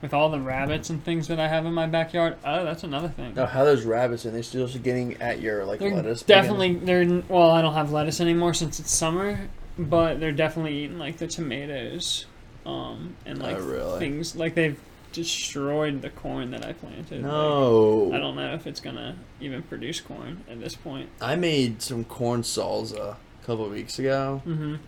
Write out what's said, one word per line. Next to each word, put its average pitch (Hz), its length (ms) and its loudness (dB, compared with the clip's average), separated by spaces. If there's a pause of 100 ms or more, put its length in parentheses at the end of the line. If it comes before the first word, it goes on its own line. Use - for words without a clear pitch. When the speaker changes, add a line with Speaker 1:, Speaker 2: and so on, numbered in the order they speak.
Speaker 1:
with 143 120 -6
all 151 160 6
the 151 100 -2
rabbits 135 500 -2
and 160 140 -4
things 165 260 -2
that 165 100 0
I 156 80 2
have 160 180 2
in 165 80 -2
my 165 140 0
backyard, 165 560 0
oh, 156 220 0
that's 160 180 -6
another 156 240 -4
thing. 131 300 -8
Speaker 2:
Oh, 131 80 2
how 131 180 2
those 139 220 8
rabbits, 117 400 0
and 113 100 -4
they're 117 80 -4
still 127 240 -2
getting 123 540 -2
at 120 180 -2
your, 104 260 -2
like, 101 140 -4
Speaker 1:
They're 202 160 0
Speaker 2:
lettuce 117 280 -2
Speaker 1:
definitely, 190 480 6
Speaker 2:
again? 175 140 -2
Speaker 1:
they're, 180 440 4
well, 175 220 10
I 165 100 6
don't 160 120 2
have 151 180 0
lettuce 151 280 0
anymore 170 340 4
since 160 260 -2
it's 151 120 -6
summer, 190 480 0 (400)
but 165 400 2
they're 160 140 0
definitely 156 500 0
eating, 147 160 -8
like, 151 200 -8
the - 80 -4
tomatoes, 139 1000 -6 (400)
um, 131 500 -8 (100)
and, 135 160 -8
Speaker 2:
Oh, - 40 -8
Speaker 1:
like, 95 140 -6
Speaker 2:
really? 87 400 -4
Speaker 1:
things, 151 360 -4
like, 165 200 -2
they've 160 220 2 (360)
destroyed 147 920 -2
the - 60 -6
corn 131 420 -8
that 113 140 -10
I 113 80 -8
planted. - 500 -12
Like, 139 80 -4
Speaker 2:
No. 117 840 6
Speaker 1:
I - 60 2
don't 69 160 -4
know - 180 -4
if 160 140 -8
it's 143 140 -10
gonna 123 340 -10 (260)
even 139 220 -8
produce 139 360 -8
corn 123 520 -14
at 117 80 -12
this - 160 -10
point. 135 340 -10 (120)
Speaker 2:
I 123 160 -2
made 143 440 2
some 117 220 -4
corn 120 400 -2
salsa 104 720 -4 (260)
a - 40 -16
couple 110 200 -2
of 101 60 -6
weeks 104 260 -8
ago. 135 480 0
Speaker 1:
Mm-hmm. 151 300 -4 (120)